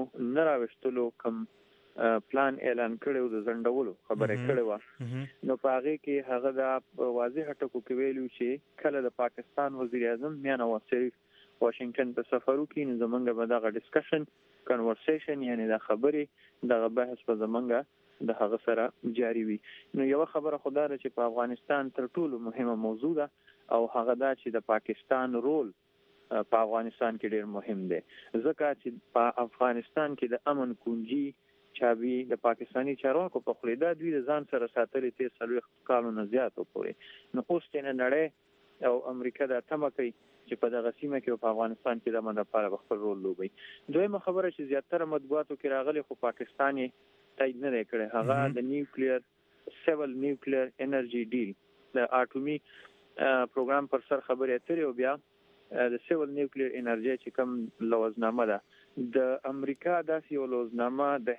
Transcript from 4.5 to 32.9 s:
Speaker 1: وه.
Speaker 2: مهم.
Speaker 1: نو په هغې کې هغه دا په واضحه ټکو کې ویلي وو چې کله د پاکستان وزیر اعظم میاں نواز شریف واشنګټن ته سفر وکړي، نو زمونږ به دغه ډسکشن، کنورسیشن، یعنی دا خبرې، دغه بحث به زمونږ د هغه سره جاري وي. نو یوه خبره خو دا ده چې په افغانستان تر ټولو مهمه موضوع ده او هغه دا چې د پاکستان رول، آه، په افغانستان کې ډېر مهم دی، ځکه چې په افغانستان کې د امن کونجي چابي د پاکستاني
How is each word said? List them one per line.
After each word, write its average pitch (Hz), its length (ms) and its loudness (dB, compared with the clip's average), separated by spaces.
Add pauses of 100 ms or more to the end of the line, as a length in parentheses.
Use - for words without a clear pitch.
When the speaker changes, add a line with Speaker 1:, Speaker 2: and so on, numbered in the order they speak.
Speaker 1:
وه. 107 100 -2 (220)
Speaker 2:
مهم. 131 240 -6 (200)
Speaker 1:
نو 131 120 0
په 135 200 2
هغې 147 280 0
کې 143 120 0 (140)
هغه 127 200 0
دا 131 200 0 (260)
په 131 80 0 (160)
واضحه 143 320 -2
ټکو 127 340 -4
کې 131 60 -2
ویلي 131 280 0
وو 127 180 -6
چې 127 440 -4
کله 143 180 0
د 123 80 0 (140)
پاکستان 139 520 -2
وزیر 123 360 0
اعظم 131 220 -2 (120)
میاں 135 120 0
نواز 117 340 0
شریف 123 240 0 (460)
واشنګټن 120 560 0
ته 123 140 -2
سفر 135 280 2
وکړي، 151 280 -4
نو 127 120 -2
زمونږ 120 400 0
به 117 80 0
دغه 113 240 2
ډسکشن، 151 520 0 (440)
کنورسیشن، 127 760 0
یعنی 117 240 -2
دا 110 120 2
خبرې، 143 460 2 (380)
دغه 117 260 4
بحث 123 380 -2
به 117 80 4
زمونږ 113 340 0 (600)
د - 100 2
هغه 110 260 2
سره 113 280 2 (260)
جاري 117 260 2
وي. 107 140 -2 (360)
نو 135 100 0
یوه 139 200 4
خبره 151 380 -2
خو 143 80 -2
دا 147 160 2
ده 143 100 -4
چې 131 200 -6
په 120 60 2
افغانستان 120 680 0
تر 127 160 -4
ټولو 143 320 -2
مهمه 117 360 -2 (120)
موضوع 113 340 0
ده 147 60 0 (500)
او 117 100 4
هغه 120 280 2
دا 131 200 0
چې - 220 -8
د - 20 4 (140)
پاکستان 127 640 0
رول، 131 340 2 (640)
آه، 110 120 0
په 113 140 -4
افغانستان 113 600 -2
کې 107 160 -4
ډېر 107 100 -2
مهم 101 440 -6
دی، 85 120 -2 (460)
ځکه 156 200 0 (140)
چې - 80 -8 (260)
په 120 180 4 (120)
افغانستان 127 720 0
کې 131 140 -4
د 120 60 -2 (100)
امن 135 280 0
کونجي 117 520 -4 (520)
چابي 120 460 2
د 123 100 -2
پاکستاني 123 680 0